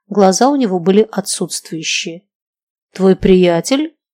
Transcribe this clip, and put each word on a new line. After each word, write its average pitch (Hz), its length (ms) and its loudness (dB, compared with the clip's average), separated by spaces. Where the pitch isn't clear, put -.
Глаза 202 400 2
у 285 80 0
него 202 240 -2
были 190 320 2
отсутствующие. - 1120 -10
"Твой 190 240 2
приятель? 190 800 0